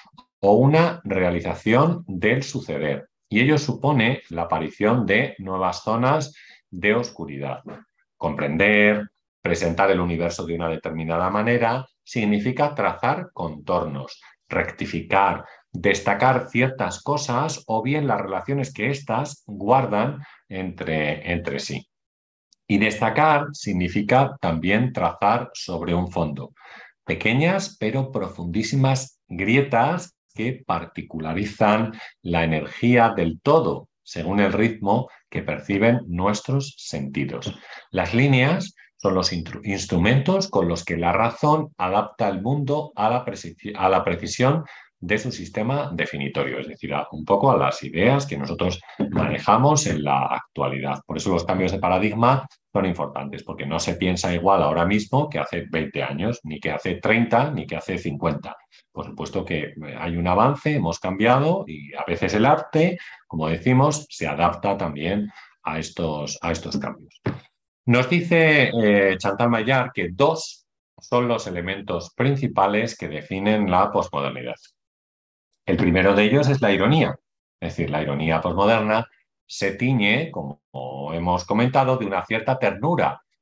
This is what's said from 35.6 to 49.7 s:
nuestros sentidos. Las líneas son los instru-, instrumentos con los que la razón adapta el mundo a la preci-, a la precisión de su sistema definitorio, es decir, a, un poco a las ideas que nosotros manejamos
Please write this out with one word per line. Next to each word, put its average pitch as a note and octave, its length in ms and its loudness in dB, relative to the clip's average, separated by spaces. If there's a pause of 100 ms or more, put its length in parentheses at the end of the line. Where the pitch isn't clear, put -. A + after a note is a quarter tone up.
nuestros G#2 720 -2
sentidos. C#2 800 -8 (320)
Las F2+ 240 -2
líneas C3+ 640 4 (220)
son F#2 180 2
los F#2 180 0
instru-, - 300 -8
instrumentos B2 840 2
con F2+ 180 2
los E2+ 180 -2
que E2+ 120 -6
la F2 140 0
razón D3 640 0
adapta G2 520 -2
el F#2 140 -4
mundo D3 520 -2
a G#2+ 140 0
la B2 160 -2
preci-, F#2+ 500 -10
a F#2+ 140 2
la F#2+ 140 2
precisión B2 600 0 (360)
de G2 180 -2
su A#2 160 -6
sistema A#2 600 -4
definitorio, C#2 680 -4
es C2 100 -10
decir, D2 240 -10
a, D2 180 -4
un D#2 140 -12
poco B2 260 4
a F#2+ 60 4
las C2+ 260 -2
ideas C3 420 2
que E2 120 -8
nosotros E2+ 420 -4 (300)
manejamos G#2 760 2